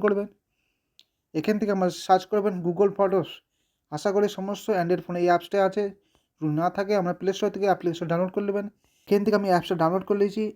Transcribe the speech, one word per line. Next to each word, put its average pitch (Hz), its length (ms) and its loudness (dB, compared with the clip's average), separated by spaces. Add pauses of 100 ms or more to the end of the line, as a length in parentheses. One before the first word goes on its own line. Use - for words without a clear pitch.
করবেন। 202 220 0 (1040)
এখান 160 260 0
থেকে 208 160 0
আমরা 185 120 2 (180)
সার্চ 185 260 4
করবেন 208 220 0 (120)
Google 180 320 2
Photos। 190 320 0 (600)
আশা 151 240 -4
করি 208 120 4 (100)
সমস্ত 196 280 -8 (160)
Android 170 240 0
ফোনে 175 180 -6
এই 175 60 4
অ্যাপসটা 175 280 0 (100)
আছে, 202 160 -2 (580)
যদি 156 100 0 (100)
না 175 140 2
থাকে 202 260 -2
আমরা 165 180 -2
প্লে 185 160 0
স্টোর 202 200 -2
থেকে 196 140 -2
অ্যাপ্লিকেশন 175 420 -2
ডাউনলোড 180 240 0
করে 202 140 -2
নেবেন। 202 160 -4 (420)
এখান 202 180 2
থেকে 214 140 4
আমি 196 120 -2
অ্যাপসটা 180 300 2
ডাউনলোড 175 260 2
করে 208 140 0
নিয়েছি, 202 220 0 (120)